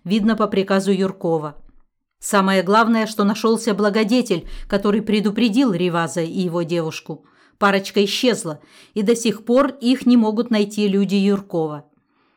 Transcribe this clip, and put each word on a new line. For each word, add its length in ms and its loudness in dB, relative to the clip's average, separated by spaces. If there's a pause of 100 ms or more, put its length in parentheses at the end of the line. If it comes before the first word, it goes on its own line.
видно, 320 0
по 100 0
приказу 460 0
Юркова. 640 -2 (640)
Самое 420 2
главное, 440 2
что 180 -2
нашёлся 500 0
благодетель, 720 0 (220)
который 340 0
предупредил 680 0
Реваза 500 -2
и 180 -6
его 220 -2
девушку. 640 -6 (340)
Парочка 460 0
исчезла, 560 -2 (340)
и 80 -2
до 140 2
сих 280 -4
пор 360 2
их 260 0
не 100 6
могут 340 2
найти 360 0
люди 300 0
Юркова. 680 -2 (500)